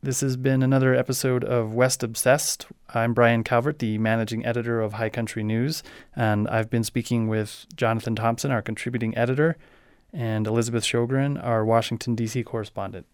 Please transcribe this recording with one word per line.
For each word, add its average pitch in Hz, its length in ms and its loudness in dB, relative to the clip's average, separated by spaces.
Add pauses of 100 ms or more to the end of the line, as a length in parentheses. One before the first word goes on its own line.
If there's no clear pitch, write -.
This 131 180 -2
has 131 140 0
been 131 280 2
another 131 320 6
episode 127 480 0
of 113 320 0
West 127 260 2
Obsessed. 123 640 0 (260)
I'm 117 220 0
Brian 117 300 6
Calvert, 127 340 0
the 107 220 -2
managing 110 440 0
editor 117 380 -2
of 107 120 -2
High 110 160 -2
Country 110 340 -6
News, 113 400 -2 (320)
and 107 320 2
I've 110 240 -2
been 113 120 2
speaking 113 440 -2
with 110 480 -4
Jonathan 113 400 0
Thompson, 117 340 -2
our 120 140 0
contributing 113 520 -4
editor, 131 420 0 (540)
and 110 360 -2
Elizabeth 113 360 0
Shogren, 135 600 0
our 113 180 0
Washington, 113 520 0
D 113 100 -2
C 117 160 -4
correspondent. 98 720 -8